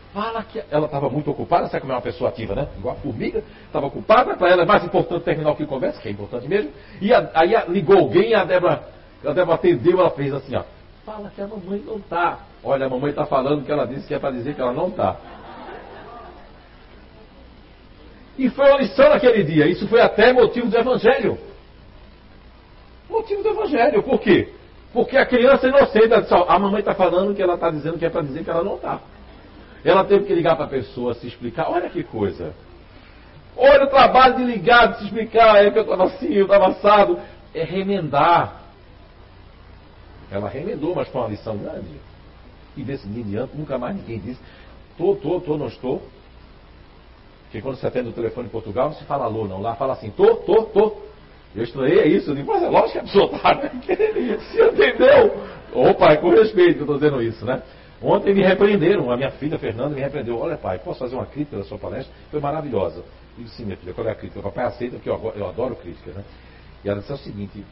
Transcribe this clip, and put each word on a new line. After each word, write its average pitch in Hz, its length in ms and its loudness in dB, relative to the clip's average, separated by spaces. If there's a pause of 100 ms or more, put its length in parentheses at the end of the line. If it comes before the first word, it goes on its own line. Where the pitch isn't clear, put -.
(140)
"Fala 220 300 -8
que" - 180 -12 (100)
Ela 151 160 0
tava 143 220 -4
muito 147 200 -6
ocupada, 165 380 -2
sabe - 140 -6
como 131 120 -8
é - 20 -4
uma 120 60 -6
pessoa 117 280 -4
ativa, 104 260 -8
né? 143 120 -6 (100)
Igual 135 180 -8
a - 40 -16
formiga, 151 440 -6 (280)
tava - 140 -4
ocupada, 240 500 2
pra 175 140 0
ela 180 140 4
é - 20 2
mais 202 180 2
importante 180 400 -2
terminar 151 280 -2
o 143 40 -2
que 151 100 -8
conversa, 131 360 -6
que - 60 -12
é 104 40 -8
importante 113 360 -10
mesmo. 220 240 -2 (280)
E 208 140 2
a, 190 220 2
aí 175 200 4
a, - 100 0
ligou 180 320 4
alguém, 180 360 2
a 196 100 2
Débora, 175 400 0 (400)
a 147 100 -4
Débora 170 220 2
atendeu, 175 440 2
ela 165 100 4
fez 139 240 -4
assim, 131 220 -8
ó, 92 80 -4 (420)
"Fala 208 280 -14
que - 80 -12
a 202 60 -8
mamãe 202 380 -10
não 214 140 -10
tá." 170 400 -4 (240)
Olha, 135 240 -2
a - 20 -4
mamãe 131 240 -4
tá 147 120 -4
falando 139 380 0
que 147 80 -6
ela 143 140 -2
disse 131 220 -12
que 147 60 -6
é 147 60 -4
pra 139 120 -4
dizer 127 240 -8
que 143 60 -8
ela 123 120 -2
não 170 160 -4
tá. 95 260 -2 (3250)
E 262 120 0
foi 277 200 4
uma 277 100 6
lição 269 300 4
naquele 240 340 4
dia, 151 240 2
isso 185 200 -2
foi 226 140 4
até 214 320 4
motivo 240 340 2
do 208 100 0
evangelho. 233 600 2 (1700)
Motivo 403 340 -2
do 440 60 4
evangelho, 294 520 2
por 247 180 0
quê? 160 300 2 (420)
Porque 240 260 0
a 269 80 4
criança 254 420 4
é - 20 4
inocente, 233 420 6
ela 220 100 4
disse, - 120 -2
ó, 180 140 4
a 170 100 4
mamãe 202 240 0
tá 202 140 -2
falando 190 400 0
que 196 60 -6
ela 175 160 0
tá 165 120 0
dizendo 156 300 -6
que 165 60 -4
é - 40 0
pra 170 120 -4
dizer 143 220 -8
que 185 60 -10
ela 170 140 -2
não 202 140 -6
tá. - 220 -8 (840)
Ela 185 200 4
teve 196 220 2
que 196 80 -2
ligar 165 220 2
pra 147 120 -6
pessoa, 123 460 -6
se 117 140 -12
explicar. 123 420 -8
Olha 330 200 -4
que - 140 -8
coisa. 85 500 -6 (1040)
Olha 277 300 6
o 269 40 -2
trabalho 254 480 6
de 254 60 -2
ligar, 240 440 4
de - 120 -4
se 208 60 -12
explicar. 214 580 6
É 208 80 6
que 214 80 2
eu 208 60 -2
tava 185 200 0
assim, - 280 -4
eu 196 140 4
tava 196 220 6
assado. 202 500 4 (340)
É 160 100 -6
remendar. 165 1000 0 (1700)
Ela 101 180 -6
remendou, 165 460 -6
mas 131 120 -6
foi 131 140 -6
uma 117 80 -6
lição 107 280 -8
grande. 98 520 -14 (640)
E - 80 -12
desse 127 240 -10
dia 107 140 -8
em 110 40 -10
diante, 107 300 -8
nunca 143 220 -8
mais 123 180 -8
ninguém 110 240 -12
disse, 117 200 -12 (580)
"Tô, 190 180 0
tô, 170 240 -6
tô, 151 180 -6
não 147 100 -6
estou." - 340 -8 (1400)
Porque - 180 -12
quando 135 160 -8
você - 100 -6
atende 120 220 -4
o 107 40 -14
telefone 117 340 -8
em - 40 -14
Portugal, 113 380 -4
não 151 60 -12
se - 100 -18
fala 135 200 -6
alô, 110 220 -6
não. 95 140 -10
Lá 95 140 -6
fala - 180 -4
assim, 107 180 -10
"Tô, 220 260 4
tô, 220 280 2
tô." - 440 0 (460)
Eu 110 80 -4
estranhei, 143 360 -2
é 160 80 0
isso. 147 220 0
Eu 143 60 -4
digo, 143 160 -8
mas 339 120 0
é - 60 -2
lógico 151 220 2
que - 80 -8
a - 40 -10
pessoa 196 260 2
tá, - 260 0
né? 285 160 -8 (140)
<laughs> 370 520 -2 (140)
Se 453 100 2
atendeu. - 840 4 (300)
Opa, 185 400 4
é 156 40 4
com 175 120 0
respeito 202 460 6
que 135 60 -8
eu 147 60 -6
tô 147 80 0
dizendo 139 260 0
isso, 113 240 -6
né? 127 160 -4 (400)
Ontem 196 320 2
me 196 100 4
repreenderam, 190 680 2
a 120 60 0
minha 131 140 -4
filha 151 260 -6
Fernanda 127 360 -6
me 135 60 -8
repreendeu. 123 400 -6
"Olha, 160 180 -6
pai, 92 220 -6
posso 170 200 -12
fazer 127 160 -8
uma 110 100 -8
crítica 139 320 -8
da 98 60 -8
sua 101 140 -14
palestra? 98 360 -12 (180)
Foi 151 80 -6
maravilhosa." 139 640 -6 (340)
Eu 120 60 -16
disse, 113 140 -18
"Sim, 117 80 -12
minha 90 120 -8
filha, 90 160 -16
qual 113 140 -6
é 110 40 -4
a 104 40 -8
crítica? 98 260 -16
Papai - 240 -6
aceita, 120 300 -8
porque - 140 -12
eu 107 60 -2
ago-, 107 200 -8
eu 98 140 -8
adoro 113 260 -8
crítica, - 360 -18
né?" 98 120 -14 (600)
E 101 60 -4
ela 101 100 -4
disse, 101 120 -14
é 110 40 -8
o - 20 -12
seguinte, 101 540 -14